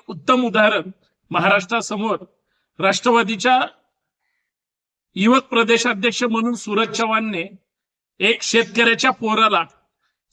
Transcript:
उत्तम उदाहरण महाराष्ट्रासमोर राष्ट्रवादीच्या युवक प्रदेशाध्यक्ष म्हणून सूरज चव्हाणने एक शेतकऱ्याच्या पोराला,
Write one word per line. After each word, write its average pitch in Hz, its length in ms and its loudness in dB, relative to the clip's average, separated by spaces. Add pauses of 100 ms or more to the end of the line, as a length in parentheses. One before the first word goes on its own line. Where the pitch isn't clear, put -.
उत्तम 247 360 0
उदाहरण 208 460 0 (420)
महाराष्ट्रासमोर 202 840 -2 (640)
राष्ट्रवादीच्या 226 800 2 (1600)
युवक 233 280 2
प्रदेशाध्यक्ष 233 800 0
म्हणून 226 300 -2
सूरज 214 360 -2
चव्हाणने 220 540 -2 (760)
एक 226 220 0
शेतकऱ्याच्या 226 680 0
पोराला, 220 520 0 (680)